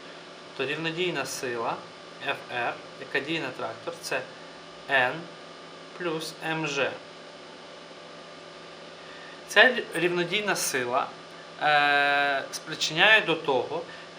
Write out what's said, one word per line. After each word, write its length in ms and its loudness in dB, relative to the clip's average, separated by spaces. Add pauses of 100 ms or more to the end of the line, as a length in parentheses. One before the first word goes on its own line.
(580)
Тобто 160 0
рівнодійна 520 0
сила 500 -2 (520)
Ф 80 0 (180)
Р, 200 0 (260)
яка 260 -2
діє 160 -2
на 80 -4
трактор, 520 -6
це 200 -2 (680)
Н 240 6 (840)
плюс 360 -2 (120)
М 220 0
Ж. 240 0 (2500)
Ця 300 10 (160)
рівнодійна 640 2
сила, 520 2 (540)
е, 920 6
спричиняє 680 6
до 140 2
того, 460 2 (380)